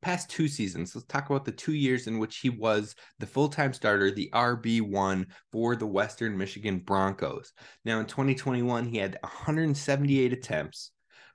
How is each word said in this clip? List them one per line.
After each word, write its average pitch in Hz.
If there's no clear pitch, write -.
past 180
two 156
seasons, 90
let's 117
talk 139
about 139
the 135
two -
years 131
in 110
which 107
he 131
was 107
the 110
full-time 143
starter, 101
the 101
R 120
B 113
one 95
for 117
the 110
Western 104
Michigan 98
Broncos. 95
Now, 113
in 113
twenty 135
twenty-one, 123
he 117
had 95
a -
hundred 156
seventy-eight 139
attempts -